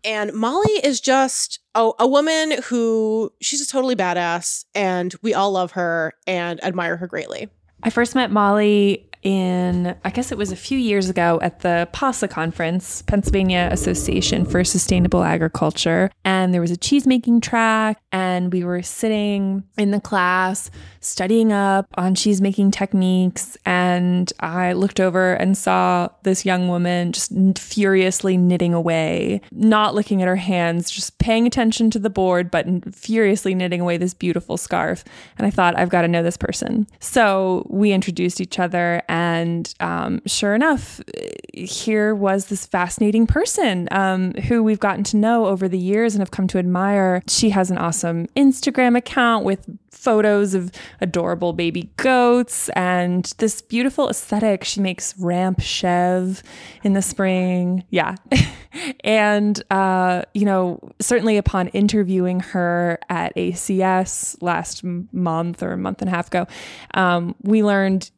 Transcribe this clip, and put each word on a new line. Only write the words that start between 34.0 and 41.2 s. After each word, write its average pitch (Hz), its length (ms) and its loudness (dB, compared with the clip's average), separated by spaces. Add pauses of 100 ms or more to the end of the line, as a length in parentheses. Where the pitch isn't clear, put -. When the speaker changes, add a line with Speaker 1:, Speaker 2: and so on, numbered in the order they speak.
Speaker 2:
beautiful 175 420 -4
scarf. 175 480 -4 (320)
And - 100 -2
I 202 40 2
thought, 175 280 2
"I've 180 100 2
gotta 170 200 2
know 170 140 2
this 170 140 -2
person." - 500 -4 (140)
So 190 680 2
we 202 240 2
introduced 180 480 -2
each - 180 -6
other, 175 500 -2
and, 170 720 -2
um, 170 460 -4
sure 202 280 0
enough, 285 460 0 (540)